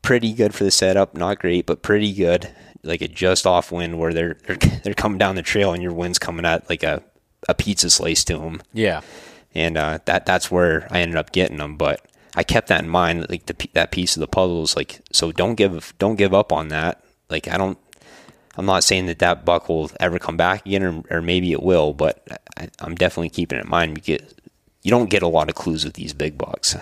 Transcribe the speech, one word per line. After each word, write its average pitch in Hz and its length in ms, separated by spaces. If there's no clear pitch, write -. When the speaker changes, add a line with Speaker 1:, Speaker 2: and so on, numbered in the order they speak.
Speaker 1:
pretty 117 320
good 110 220
for 101 100
the 95 80
setup. 95 420
Not 92 240
great, 87 280
but 82 160
pretty 104 320
good. 90 360
Like 82 200
a 82 40
just 92 400
off 90 240
wind 85 300
where 82 120
they're, 82 340
they're, 90 100
<laughs> - 260
they're 101 120
coming 104 240
down 95 180
the 85 60
trail 101 300
and 87 100
your 87 100
wind's 87 260
coming 85 280
at 82 220
like 85 140
a, 76 200
a - 60
pizza 95 360
slice 82 340
to 80 160
'em. 80 220
Speaker 2:
Yeah. 98 300
Speaker 1:
And, 82 220
uh, 78 300
that, 90 200
that's 92 240
where 85 400
I 90 100
ended 85 160
up 78 140
getting 87 300
'em. 73 160
But 76 280
I 85 80
kept - 260
that 82 140
in 82 60
mind, 85 400
like, 87 180
the - 80
p-, - 200
that 82 180
piece 90 240
of 80 40
the 76 60
puzzle 87 360
is 78 120
like, - 280
so 165 200
don't 92 220
give, 98 440
don't 104 180
give 98 160
up 101 180
on 78 180
that. 78 360
Like, 78 180
I - 120
don't, - 180
I'm 95 80
not 95 200
saying 92 220
that 85 120
that 87 260
buck 87 240
will 80 220
ever 90 180
come 82 200
back 92 260
again, 98 180
or, 85 280
or 85 120
maybe 87 300
it 71 100
will, 78 300
but 76 340
I, - 120
I'm 82 140
definitely 87 340
keeping 80 300
it 50 60
in - 60
mind 82 240
because 76 260
you - 80
don't 117 200
get 98 120
a 87 60
lot 80 220
of 80 40
clues 80 300
with 76 100
these 76 200
big 73 240
bucks. - 440